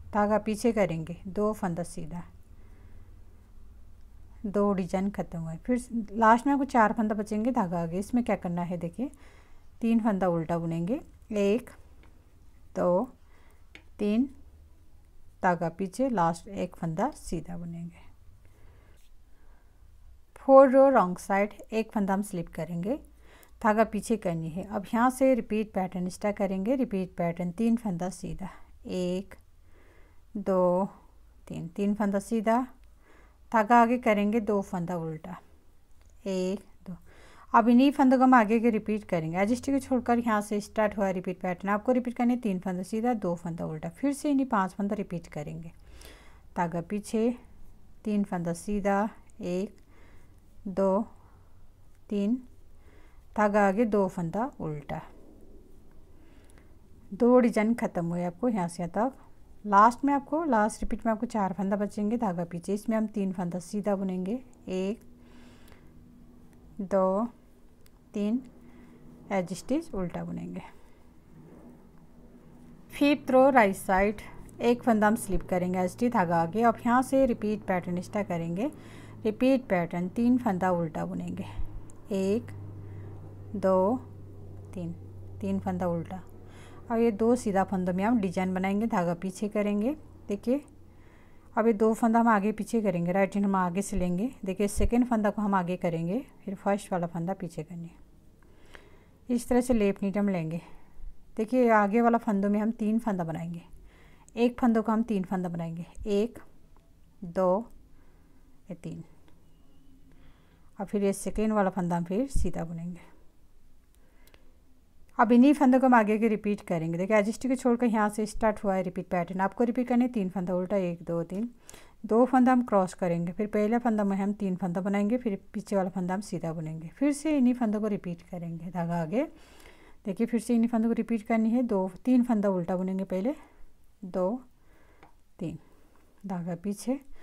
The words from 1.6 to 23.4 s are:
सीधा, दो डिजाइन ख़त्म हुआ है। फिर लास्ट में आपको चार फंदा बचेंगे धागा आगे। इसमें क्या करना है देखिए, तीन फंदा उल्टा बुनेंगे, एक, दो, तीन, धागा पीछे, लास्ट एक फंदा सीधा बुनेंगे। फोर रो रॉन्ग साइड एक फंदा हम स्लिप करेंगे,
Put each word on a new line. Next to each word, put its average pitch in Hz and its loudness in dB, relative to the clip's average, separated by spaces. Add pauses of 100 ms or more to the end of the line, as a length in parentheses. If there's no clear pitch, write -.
सीधा, 170 -10 (2250)
दो 202 2
डिजाइन 190 -2
ख़त्म 180 -8
हुआ 160 -8
है। 165 -12
फिर 240 -4
लास्ट 226 6
में 277 4
आपको 277 0
चार 226 4
फंदा 214 0
बचेंगे 214 -2
धागा 180 -2
आगे। 165 -4
इसमें 240 -2
क्या 214 0
करना 175 -4
है 175 -4
देखिए, 170 -6 (720)
तीन 233 4
फंदा 196 2
उल्टा 170 0
बुनेंगे, 170 -2 (340)
एक, 208 0 (1080)
दो, 180 0 (840)
तीन, 220 0 (1120)
धागा 175 2
पीछे, 190 -4
लास्ट 170 0
एक 185 -8
फंदा 175 -2
सीधा 170 -8
बुनेंगे। 170 -12 (2250)
फोर 269 10
रो 269 8
रॉन्ग 180 4
साइड 202 0 (200)
एक 220 -2
फंदा 196 0
हम 196 0
स्लिप 175 -8
करेंगे, 175 -6 (600)